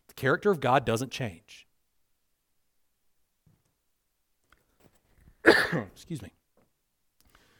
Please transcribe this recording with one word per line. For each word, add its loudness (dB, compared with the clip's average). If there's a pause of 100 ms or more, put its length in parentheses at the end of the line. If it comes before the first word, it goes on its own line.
The -20
character 0
of -2
God 0
doesn't -2
change. -14 (3750)
<coughs> 0
Excuse 2
me. -20 (1300)